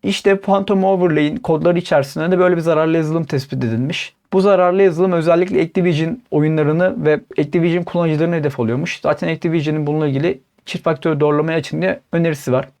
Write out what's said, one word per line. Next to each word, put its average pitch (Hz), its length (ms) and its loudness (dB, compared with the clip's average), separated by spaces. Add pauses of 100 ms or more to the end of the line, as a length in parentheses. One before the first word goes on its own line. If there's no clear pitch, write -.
İşte 196 340 2
Phantom 196 480 0
Overlay'in 165 520 2
kodları 165 420 0
içerisinde 156 520 -2
de 185 80 2
böyle 180 180 2
bir 165 40 -2
zararlı 160 360 2
yazılım 160 280 -2
tespit 135 400 -4
edilmiş. 120 500 -4 (180)
Bu 190 80 2
zararlı 185 420 4
yazılım 185 300 2
özellikle 170 500 2
Activision 165 560 0 (120)
oyunlarını 156 720 0
ve 151 160 2 (180)
Activision 165 440 0
kullanıcılarını 170 520 0
hedef 147 260 -4
alıyormuş. 123 420 -2
Zaten 151 260 -2
Activision'ın 156 580 -2
bununla 151 220 0
ilgili 139 320 -2 (260)
çift - 180 -10
faktör 160 360 -2
doğrulamayı 151 380 0
açın 160 240 -6
diye 185 180 -2 (120)
önerisi 165 400 0
var. 131 160 -2 (120)